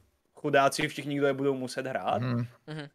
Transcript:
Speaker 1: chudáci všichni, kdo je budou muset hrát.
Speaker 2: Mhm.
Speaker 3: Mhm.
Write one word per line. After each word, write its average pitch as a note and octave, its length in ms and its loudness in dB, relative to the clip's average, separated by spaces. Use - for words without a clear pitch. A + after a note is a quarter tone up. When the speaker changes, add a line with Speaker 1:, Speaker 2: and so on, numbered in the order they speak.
Speaker 1:
chudáci C#3 540 2
všichni, C#3+ 280 -6
kdo C#3+ 100 2
je C#3 60 4
budou C3+ 220 0
muset C3 320 -6
hrát. A#2+ 360 0
Speaker 2:
Mhm. B2 240 0
Speaker 3:
Mhm. D3+ 280 -10